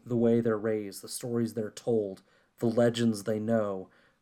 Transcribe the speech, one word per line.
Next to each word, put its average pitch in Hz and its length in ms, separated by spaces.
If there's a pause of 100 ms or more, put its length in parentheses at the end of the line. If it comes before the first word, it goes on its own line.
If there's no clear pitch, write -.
the 120 120
way 117 240
they're 113 160
raised, 104 440
the 107 60
stories 117 460
they're 110 180
told, 104 500 (380)
the 120 80
legends 113 560
they 107 160
know, 104 500 (320)